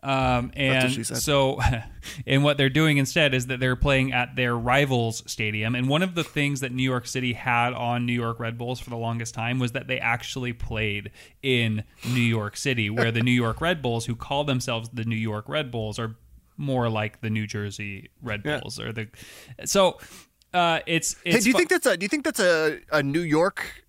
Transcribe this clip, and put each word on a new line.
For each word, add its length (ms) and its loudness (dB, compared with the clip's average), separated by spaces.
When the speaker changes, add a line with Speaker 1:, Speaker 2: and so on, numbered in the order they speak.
Speaker 1:
Um, 520 2
Speaker 2:
That's 0 -
what 20 -8
Speaker 1:
and 80 2
Speaker 2:
she 100 -4
said. 140 -4
Speaker 1:
so, 420 2
<laughs> 340 -12
and 180 4
what 120 4
they're 120 4
doing 280 4
instead 360 2
is 140 0
that 120 -4
they're 160 2
playing 380 2
at 240 -2
their 200 2
rival's 720 2
stadium. 460 -2
And 140 0
one 120 4
of 140 -2
the 80 0
things 380 -2
that 100 -4
New 120 -2
York 240 0
City 260 -2
had 400 0
on 320 -2
New 80 0
York 260 -2
Red 180 -6
Bulls 220 -6
for 100 -14
the 80 -8
longest 360 -4
time 260 -2
was 140 0
that 140 -6
they 120 -2
actually 540 -4
played 580 -4
in 400 2
New 160 2
York 340 0
City, 340 0
where 220 0
the 100 0
New 100 4
York 280 2
Red 220 0
Bulls, 240 -2
who 100 -4
call 300 -4
themselves 480 -2
the 100 -6
New 140 -2
York 320 -4
Red 200 -4
Bulls, 300 -6
are 160 -6
more 340 0
like 300 -2
the 100 -4
New 180 -2
Jersey 640 -8
Red 240 -8
Speaker 2:
Yeah. 160 -2
Speaker 1:
Bulls, 180 -10
or 140 -8
the, 160 -8
so, 340 2
uh, 320 2
it's, 300 0
Speaker 2:
Hey, 60 0
Speaker 1:
it's 120 4
Speaker 2:
do 60 4
you 40 6
Speaker 1:
fu- 60 4
Speaker 2:
think 100 2
that's 160 2
a, 120 4
do 80 -4
you 40 -2
think 140 -2
that's 160 -2
a, 400 4
a 100 4
New 180 0
York 680 0